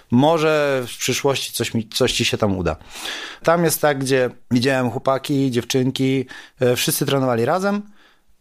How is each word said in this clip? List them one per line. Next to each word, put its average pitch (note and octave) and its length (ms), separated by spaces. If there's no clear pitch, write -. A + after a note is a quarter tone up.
może D3 760
w - 120
przyszłości - 540
coś - 220
mi, A2+ 140
coś B2 240
ci - 120
się - 140
tam G2 180
uda. E2 200
Tam E3+ 220
jest D3+ 160
tak, D3 180
gdzie C3 320
widziałem B2+ 400
chłopaki, C3+ 600
dziewczynki, C3 760
e, B2 160
wszyscy - 300
trenowali C3 380
razem F#3+ 380